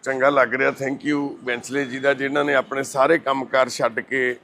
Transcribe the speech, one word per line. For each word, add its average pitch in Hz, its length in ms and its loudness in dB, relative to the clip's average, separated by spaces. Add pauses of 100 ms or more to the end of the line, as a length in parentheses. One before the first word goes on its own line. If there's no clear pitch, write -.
ਚੰਗਾ 135 260 2
ਲੱਗ 127 240 4
ਰਿਹਾ। 135 160 2
Thank 135 280 -4 (160)
you 143 160 -2 (140)
ਬੈਂਸਲੇ 123 420 -4
ਜੀ 127 140 -8
ਦਾ, 139 140 2
ਜਿਨ੍ਹਾਂ 139 320 -2
ਨੇ 143 100 2
ਆਪਣੇ 135 280 -2
ਸਾਰੇ 139 340 2
ਕੰਮਕਾਰ 135 520 0
ਛੱਡ 120 300 -2
ਕੇ 127 440 -2